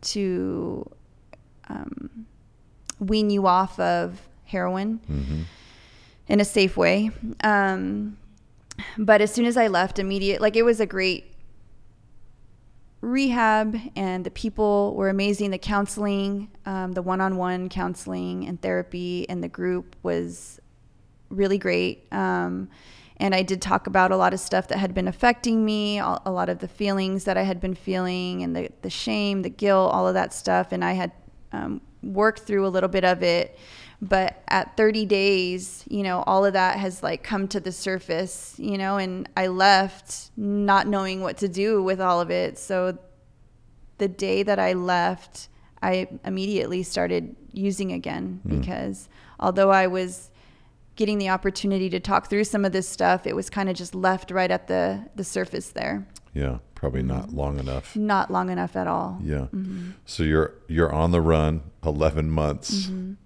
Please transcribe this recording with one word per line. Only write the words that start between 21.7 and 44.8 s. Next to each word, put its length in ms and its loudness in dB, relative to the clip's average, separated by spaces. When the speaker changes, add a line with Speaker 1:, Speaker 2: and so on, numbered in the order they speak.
Speaker 1:
Um, 560 -2
and 180 0
I 80 4
did 200 -2
talk 240 0
about 240 4
a 60 2
lot 180 4
of 60 -4
stuff 280 -2
that 100 -2
had 140 0
been 160 0
affecting 560 2
me, 340 0
a, 280 -2
a 40 -2
lot 200 0
of 80 -4
the 100 -8
feelings 560 0
that 140 0
I 40 2
had 180 -2
been 140 -2
feeling, 680 -4
and 120 -4
the, 140 -4
the 80 -6
shame, 520 -2
the 80 -4
guilt, 440 4
all 120 2
of 80 2
that 200 0
stuff. 380 0
And 120 -2
I 100 0
had, 180 -4
um, 280 -6
worked 380 2
through 260 0
a 20 2
little 200 2
bit 160 2
of 180 4
it. 340 2
But 460 0
at 300 0
thirty 260 4
days, 840 0
you 160 -4
know, 240 0
all 200 4
of 80 2
that 240 4
has, 240 -4
like, 200 -4
come 260 -2
to 120 -4
the 100 -8
surface, 840 -6
you 220 -4
know, 180 -2
and 400 -4
I 120 2
left 920 2
not 480 2
knowing 340 -2
what 180 -4
to 100 0
do 340 2
with 180 0
all 220 2
of 80 -2
it. 260 -2
So 400 -2
the 100 0
day 340 0
that 160 2
I 140 2
left, 800 -2